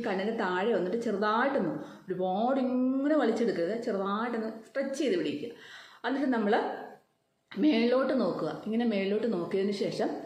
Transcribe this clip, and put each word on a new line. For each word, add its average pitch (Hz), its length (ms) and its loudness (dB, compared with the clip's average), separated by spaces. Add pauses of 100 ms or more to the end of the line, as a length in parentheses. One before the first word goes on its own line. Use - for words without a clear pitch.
കണ്ണിന് 196 260 -2 (100)
താഴെ 185 340 0
വന്നിട്ട് 185 300 0
ചെറുതായിട്ടൊന്ന്, 214 680 0 (340)
ഒരുപാട് 185 580 0
ഇങ്ങനെ 262 580 2
വലിച്ചെടുക്കരുത്, 214 540 0 (100)
ചെറുതായിട്ടൊന്ന് 220 640 -2 (160)
സ്ട്രെച്ച് 269 340 -4
ചെയ്ത് 233 200 2
പിടിക്കുക. 147 300 -4 (580)
എന്നിട്ട് 269 280 0
നമ്മൾ 208 180 4 (1120)
മേലോട്ട് 240 500 4 (100)
നോക്കുക. 160 260 -2 (160)
ഇങ്ങനെ 226 260 0
മേലോട്ട് 202 440 0
നോക്കിയതിന് 190 480 0
ശേഷം - 260 -2 (160)